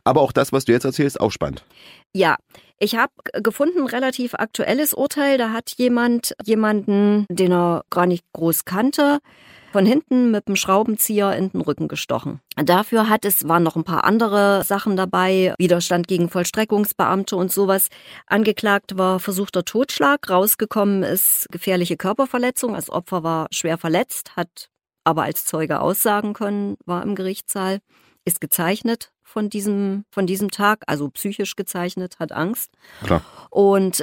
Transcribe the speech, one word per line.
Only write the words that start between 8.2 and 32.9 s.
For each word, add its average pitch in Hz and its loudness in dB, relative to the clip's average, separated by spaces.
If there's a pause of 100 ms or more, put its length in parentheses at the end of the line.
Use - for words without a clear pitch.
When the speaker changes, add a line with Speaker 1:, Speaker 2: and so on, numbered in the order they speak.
Speaker 2:
groß 165 -2
kannte, 285 2 (540)
von 196 4
hinten 247 4
mit 208 -2
dem 196 0
Schraubenzieher 208 0
in 190 0
den 185 -4
Rücken 156 -2
gestochen. - -6 (160)
Dafür 214 2
hat 214 2
es, 196 0
waren 165 4
noch 160 0
ein 165 -2
paar 165 -2
andere 202 4
Sachen 202 -2
dabei, 185 2
Widerstand 175 2
gegen 175 0
Vollstreckungsbeamte 202 0
und 180 0
sowas. 190 2 (400)
Angeklagt 202 0
war 185 2
versuchter 190 -4
Totschlag, 285 0
rausgekommen 202 2
ist - 0
gefährliche 175 -2
Körperverletzung. 240 -2
Das - -8
Opfer 175 -4
war 160 -2
schwer 165 -2
verletzt, - -2
hat - -8 (340)
aber 160 2
als - -4
Zeuge 156 -2
aussagen 208 0
können, 202 -4
war 175 -6
im 202 -4
Gerichtssaal, 190 -4 (460)
ist - -4
gezeichnet 196 -2 (100)
von 214 -6
diesem, 202 -2
von 196 -2
diesem 190 -2
Tag, 208 0
also 147 -2
psychisch - -6
gezeichnet, 180 -6
hat 160 -6
Angst. 180 -4 (320)